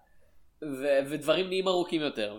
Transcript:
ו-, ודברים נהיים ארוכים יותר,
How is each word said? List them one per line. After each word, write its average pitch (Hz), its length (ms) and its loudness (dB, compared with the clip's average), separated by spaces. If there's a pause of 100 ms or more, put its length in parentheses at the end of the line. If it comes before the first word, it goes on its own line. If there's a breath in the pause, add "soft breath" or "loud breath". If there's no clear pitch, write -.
(640)
ו-, 139 360 0 (100)
ודברים 151 400 0
נהיים 185 200 0
ארוכים 170 320 2
יותר, 107 380 -4